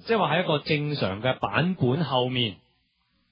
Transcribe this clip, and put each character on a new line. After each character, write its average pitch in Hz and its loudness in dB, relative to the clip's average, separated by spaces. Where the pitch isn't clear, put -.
即 226 0
係 226 4
話 156 2
喺 180 2
一 160 -8
個 156 2
正 147 -2
常 104 -2
嘅 127 0
版 139 0
本 139 0
後 127 0
面 123 -2